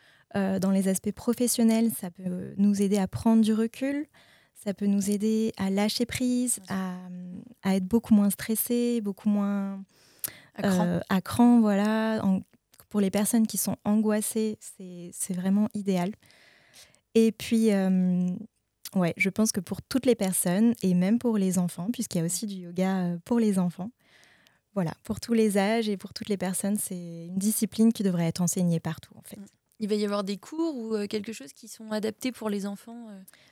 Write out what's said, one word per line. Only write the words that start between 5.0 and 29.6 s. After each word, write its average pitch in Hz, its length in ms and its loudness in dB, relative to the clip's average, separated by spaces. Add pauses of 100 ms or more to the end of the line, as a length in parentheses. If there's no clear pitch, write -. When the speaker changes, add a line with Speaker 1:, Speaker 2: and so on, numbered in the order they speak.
Speaker 1:
aider 220 480 0
à 196 140 -2
lâcher 208 340 0
prise, 247 540 -2
Speaker 2:
Bien 190 80 -20
sûr. 196 80 -6 (880)
Speaker 1:
à, 196 80 0
à 190 40 4
être 190 120 0
beaucoup 233 260 2
moins 202 160 8
stressé, 240 720 -2
beaucoup 202 280 -4
moins, 202 540 -2 (720)
Speaker 2:
À - 80 -10
cran. 180 240 4
Speaker 1:
euh, 175 140 0 (100)
à 190 120 2
cran, 240 380 6
voilà. 220 640 2
En, 190 180 2 (480)
pour 208 120 0
les 190 80 2
personnes 214 380 2
qui - 100 -6
sont 196 260 -2
angoissées, 214 760 0
c'est, 175 520 -16
c'est - 220 -6
vraiment 190 400 2
idéal. 190 380 0 (1040)
Et 226 160 6
puis, 226 400 2
euh, 185 580 2 (640)
ouais, 180 220 2
je - 120 -2
pense 220 220 0
que - 80 -2
pour - 220 -8
toutes - 240 -4
les 247 100 6
personnes, 190 580 2 (100)
et 185 100 2
même 185 240 2
pour 233 220 0
les 185 180 2
enfants, 175 340 -2
puisqu'il - 280 -4
y - 20 0
a 160 40 0
aussi 170 200 -4
du 202 100 -8
yoga, 185 440 -2
euh, 175 260 -2
pour 240 140 0
les 214 180 2
enfants, 180 320 -2 (840)
voilà, 180 180 -2 (100)
pour 208 160 -8
tous - 140 -4
les 220 240 4
âges 214 320 2
et 202 80 -2
pour - 160 -14
toutes - 160 -10
les 202 80 -2
personnes, 190 400 -2
c'est 170 500 -10
une 180 100 -8
discipline 214 540 2
qui 220 120 -2
devrait 175 240 0
être 165 140 -2
enseignée 175 380 0
partout, - 380 -10
en - 60 -20
fait. - 160 -18
Speaker 2:
Mm. 196 60 -16 (360)